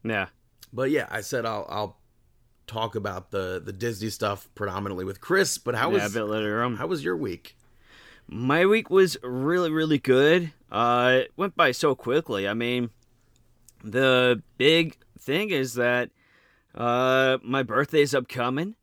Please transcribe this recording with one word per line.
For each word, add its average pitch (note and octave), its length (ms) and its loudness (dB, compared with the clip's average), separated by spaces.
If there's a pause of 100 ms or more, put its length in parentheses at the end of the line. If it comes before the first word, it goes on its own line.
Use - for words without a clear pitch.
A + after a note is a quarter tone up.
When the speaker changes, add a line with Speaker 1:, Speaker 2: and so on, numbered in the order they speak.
Speaker 1:
Yeah. G#2 240 -4 (460)
Speaker 2:
But C3 180 -2
yeah, C#3+ 180 0
I - 120 -6
said A#2 260 -4
I'll, G#2+ 220 -6
I'll G#2 300 -8 (680)
talk A2 300 -6
about F#2+ 340 -8
the, F#2 340 -4
the G2 80 -10
Disney G#2+ 380 -6
stuff G2+ 460 -4
predominantly G2 480 -6
with F#2+ 160 -8
Chris. F#3+ 360 0
But A#2+ 200 -4
how C3+ 160 0
Speaker 1:
Yeah, G3 100 2
Speaker 2:
was, G#2 140 -4
Speaker 1:
a - 20 -2
bit G#2+ 60 -2
later G#2+ 400 -2
on. A#2+ 140 -4
Speaker 2:
how D3 100 -6
was D#3 160 -4
your F3 120 -2
week? G#2+ 400 -8 (720)
Speaker 1:
My C3+ 380 0
week A3 240 2
was F#3 340 4
really, D3+ 480 -2
really D#3 280 2
good. D3+ 520 4 (220)
Uh, A#2+ 520 2
it - 120 -12
went F#3+ 200 -4
by C#3+ 160 4
so C#3 220 2
quickly. A#2 540 -2
I G#2 60 -2
mean, A#2+ 340 -2 (960)
the B2+ 600 2 (140)
big D#3+ 400 2 (220)
thing G3 320 -4
is C3 240 -2
that, B2 360 2 (640)
uh, C3 680 2
my C3+ 200 -2
birthday's C#3 520 2
upcoming C3 680 -2